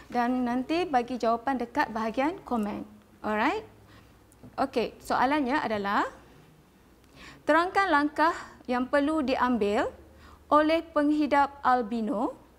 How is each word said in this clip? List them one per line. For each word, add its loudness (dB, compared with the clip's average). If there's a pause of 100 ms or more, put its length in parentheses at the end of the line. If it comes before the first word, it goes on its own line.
dan 0
nanti 0
bagi 0
jawapan 0
dekat -2
bahagian -2
komen. -4 (400)
Alright? 0 (880)
Okey, -2
soalannya 0
adalah, -2 (1400)
terangkan 2
langkah 2 (380)
yang 0
perlu 2
diambil 0 (560)
oleh 2
penghidap 2
albino 0 (200)